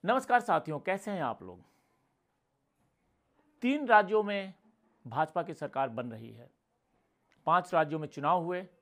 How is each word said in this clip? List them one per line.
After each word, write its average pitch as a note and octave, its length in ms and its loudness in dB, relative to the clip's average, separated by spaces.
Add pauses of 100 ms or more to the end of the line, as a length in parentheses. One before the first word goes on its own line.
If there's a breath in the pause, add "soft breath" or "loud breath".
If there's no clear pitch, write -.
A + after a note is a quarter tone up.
नमस्कार B3 360 2
साथियों, D#3 400 0
कैसे G3 300 -4
हैं F#3+ 120 -4
आप A2+ 200 -6
लोग? F2+ 180 -16 (2000)
तीन C#4 240 0
राज्यों G#3+ 360 6
में G3 320 -6 (520)
भाजपा D#3 360 -2
की D#3+ 120 -8
सरकार C#3+ 340 -4
बन A#2+ 240 -8
रही A2+ 180 -16
है। A2+ 200 -20 (960)
पांच F3+ 280 2
राज्यों D#3 240 2
में D3+ 100 -6
चुनाव D#3+ 360 0
हुए F3+ 220 -6 (160)